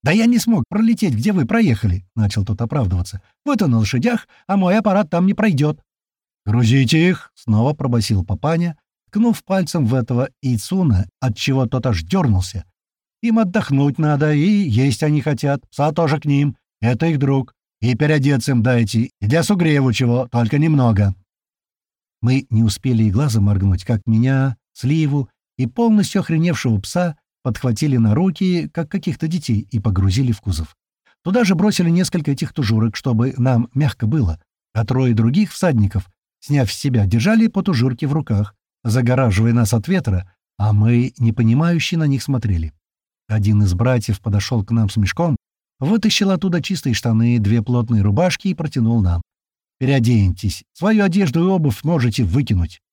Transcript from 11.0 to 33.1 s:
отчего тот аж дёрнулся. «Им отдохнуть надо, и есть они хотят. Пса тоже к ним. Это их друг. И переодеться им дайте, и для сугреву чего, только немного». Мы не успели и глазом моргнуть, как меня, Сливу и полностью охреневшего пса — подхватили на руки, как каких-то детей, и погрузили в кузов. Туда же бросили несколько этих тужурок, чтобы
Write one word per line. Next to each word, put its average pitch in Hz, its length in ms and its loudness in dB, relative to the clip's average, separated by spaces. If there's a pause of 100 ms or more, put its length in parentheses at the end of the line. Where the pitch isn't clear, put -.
отчего 131 460 -2
тот 120 200 -4
аж 95 180 -2
дёрнулся. 98 600 -2 (560)
«Им 226 180 0
отдохнуть 143 580 0
надо, 151 360 0
и 151 140 2
есть 139 560 0
они 151 180 2
хотят. 135 480 -4
Пса 151 220 -2
тоже 156 280 0
к 147 60 -10
ним. 143 300 0 (240)
Это 120 280 0
их 156 120 0
друг. 135 340 -2 (280)
И 123 140 0
переодеться 139 560 0
им 123 100 2
дайте, 117 480 0 (100)
и 104 80 -4
для 156 160 2
сугреву 156 480 2
чего, 120 360 0
только 120 300 0
немного». 120 580 2 (1040)
Мы 131 280 0
не 110 140 2
успели 113 400 0
и 107 80 2
глазом 110 340 0
моргнуть, 98 380 0
как 113 220 -4
меня, 131 520 0 (160)
Сливу 143 560 -2 (280)
и 127 80 -2
полностью 214 560 0
охреневшего 160 580 0
пса — 175 380 -4 (260)
подхватили 127 540 -2
на 110 160 4
руки, 180 560 0
как 165 200 -8
каких-то 170 380 -6
детей, 139 440 -4
и 117 80 -2
погрузили 98 520 0
в 107 100 -4
кузов. 80 340 -6 (480)
Туда 220 200 0
же 190 120 2
бросили 180 340 0
несколько 170 420 0
этих 139 220 -4
тужурок, 113 420 0
чтобы 123 420 -2